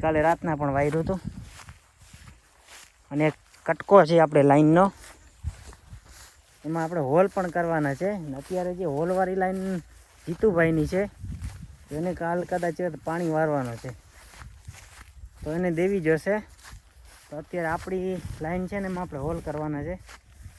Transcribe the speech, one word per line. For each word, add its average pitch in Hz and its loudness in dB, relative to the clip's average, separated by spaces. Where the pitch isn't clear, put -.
કાલે 156 2
રાતના 165 0
પણ 143 -2
વાયરું 147 0
હતું. 185 -2
અને 147 2
એક 151 0
કટકો 180 6
છે 170 6
આપણે 151 6
લાઈનનો, 156 8
એમાં 160 -2
આપણે 165 -2
હોલ 180 6
પણ 185 -2
કરવાના 156 0
છે. 185 0
ને 147 -8
અત્યારે 180 -4
જે 185 -4
હોલવાળી 180 0
લાઈન 190 -4
જીતુભાઈની 165 2
છે, 185 0
એને 175 -2
કાલ 170 -2
કદાચ 175 -2
પાણી 165 -2
વારવાનો 147 0
છે, 127 -10
તો 151 -6
એને 180 0
દેવી 185 0
જોશે. 160 2
તો - -16
અત્યારે 165 -4
આપણી 185 -4
લાઈન 180 -4
છે 202 -6
ને, 190 -4
એમાં 180 -4
આપણે 139 -8
હોલ 165 -4
કરવાના 151 -6
છે. 185 -8